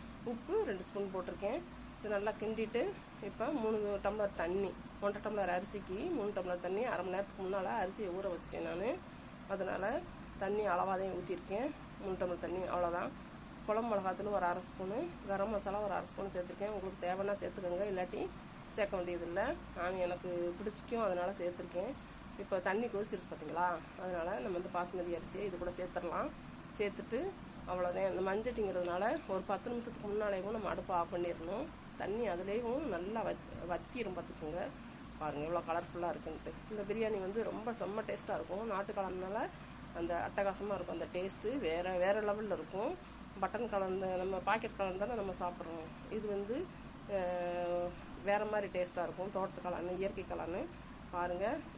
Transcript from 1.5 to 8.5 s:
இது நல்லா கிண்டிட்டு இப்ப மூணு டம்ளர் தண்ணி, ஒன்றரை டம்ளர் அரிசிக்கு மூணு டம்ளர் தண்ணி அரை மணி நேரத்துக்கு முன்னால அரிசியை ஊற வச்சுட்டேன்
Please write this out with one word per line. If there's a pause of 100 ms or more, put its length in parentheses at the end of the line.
இது
நல்லா
கிண்டிட்டு (340)
இப்ப
மூணு
டம்ளர்
தண்ணி, (280)
ஒன்றரை
டம்ளர்
அரிசிக்கு
மூணு
டம்ளர்
தண்ணி
அரை
மணி
நேரத்துக்கு
முன்னால (140)
அரிசியை
ஊற
வச்சுட்டேன்